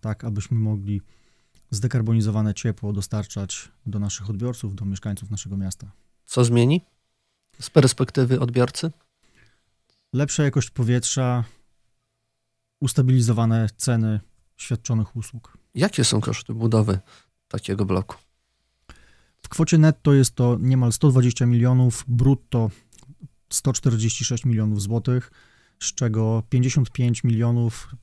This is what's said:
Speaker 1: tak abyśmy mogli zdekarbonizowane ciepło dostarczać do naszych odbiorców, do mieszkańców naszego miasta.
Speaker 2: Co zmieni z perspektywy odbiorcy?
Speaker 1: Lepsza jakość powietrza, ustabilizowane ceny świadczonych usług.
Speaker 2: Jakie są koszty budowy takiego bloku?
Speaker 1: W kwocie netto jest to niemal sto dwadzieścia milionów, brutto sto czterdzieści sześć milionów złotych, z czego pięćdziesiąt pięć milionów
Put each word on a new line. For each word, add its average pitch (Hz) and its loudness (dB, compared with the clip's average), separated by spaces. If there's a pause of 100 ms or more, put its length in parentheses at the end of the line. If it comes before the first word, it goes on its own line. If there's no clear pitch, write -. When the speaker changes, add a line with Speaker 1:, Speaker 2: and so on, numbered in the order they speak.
Speaker 1:
tak 110 -8
abyśmy 107 -4
mogli 104 -2 (720)
zdekarbonizowane 110 0
ciepło 104 -6
dostarczać 101 -8 (180)
do 104 -6
naszych 101 -6
odbiorców, 113 -6
do 98 -10
mieszkańców 98 -6
naszego 98 -8
miasta. 95 -8 (340)
Speaker 2:
Co 123 2
zmieni 120 4 (800)
z - -14
perspektywy 131 2
odbiorcy? 123 -2 (1200)
Speaker 1:
Lepsza 143 -2
jakość 139 0
powietrza, 123 0 (1400)
ustabilizowane 117 2
ceny 110 -2 (360)
świadczonych - -4
usług. - -14 (160)
Speaker 2:
Jakie 170 0
są 110 0
koszty - -6
budowy 110 2 (500)
takiego 101 -6
bloku? 95 -4 (1300)
Speaker 1:
W - -20
kwocie 160 2
netto 156 4
jest 135 4
to 120 2
niemal 127 2
sto - 2
dwadzieścia 127 4
milionów, 123 2
brutto 120 2 (800)
sto - 0
czterdzieści 113 -2
sześć 120 -4
milionów 107 0
złotych, 117 -2 (540)
z - -6
czego 110 -2
pięćdziesiąt 127 0
pięć 120 -2
milionów 117 0 (140)